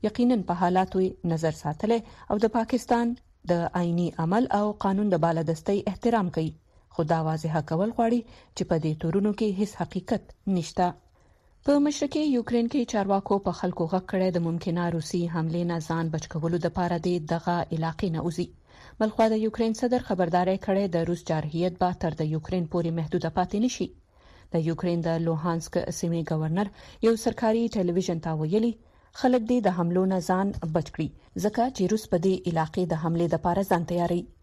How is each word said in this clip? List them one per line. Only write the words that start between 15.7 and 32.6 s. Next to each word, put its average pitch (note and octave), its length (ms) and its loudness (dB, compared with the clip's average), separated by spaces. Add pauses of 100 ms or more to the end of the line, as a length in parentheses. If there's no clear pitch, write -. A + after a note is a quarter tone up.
نه E3+ 60 -2 (120)
ځان E3 260 -2
بچ D#3 180 -4
کولو E3 340 0
دپاره F3 400 0
دې F3+ 80 2 (180)
دغه F3 240 0 (180)
علاقې E3 420 -2
نه D#3 100 -2
وځي. F3 200 -2 (520)
بل A3 160 0
خوا A3+ 180 4
د A3 120 0
یوکرین A3 360 0
صدر B3 280 0
خبرداری F3+ 480 2 (100)
کړی G3 180 2 (100)
د E3 140 2
روس F3 220 -2
جارحیت E3 520 -2
به F3+ 200 0
تر D#3 180 -2
د D#3 140 0
یوکرین E3 380 -2
پورې E3 260 0
محدوده E3 380 -2
پاتې F#3 280 0
نشي. B3 240 -2 (640)
د E3 160 2
یوکرین E3+ 400 0
د E3 180 0
لوهانسک E3 480 -2 (240)
سیمې E3+ 320 -2
ګورنر E3 380 0 (380)
یو A3+ 80 6 (100)
سرکاري A#3 400 2 (140)
ټلویزیون F3+ 500 0
ته D#3+ 140 -2
ویلي، A3 300 2 (500)
خلک B3+ 280 4
دې B3 160 4
د - 20 6 (100)
حملو F3 340 2
نه F#3 60 2 (100)
ځان G3 260 2 (200)
بچ D#3+ 200 0
کړي، D#3 140 -2 (340)
ځکه G#3 200 0 (120)
چې - 160 -2
روس G#3+ 220 0
په F3+ 120 2
دې F#3+ 100 4 (180)
علاقې E3 400 0